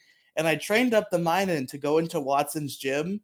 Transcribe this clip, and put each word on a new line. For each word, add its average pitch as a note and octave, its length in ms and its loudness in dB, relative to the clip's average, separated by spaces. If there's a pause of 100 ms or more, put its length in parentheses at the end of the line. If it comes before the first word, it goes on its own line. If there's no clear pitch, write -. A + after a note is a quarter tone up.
(360)
And D#3+ 120 0
I D#3 80 4
trained A3+ 400 2
up G#3 160 2
the F3 80 2
Minun E3+ 500 0
to C#3+ 80 -12
go D3 220 2
into E3 200 -2
Watson's C#3+ 580 -2
gym D#3 460 -2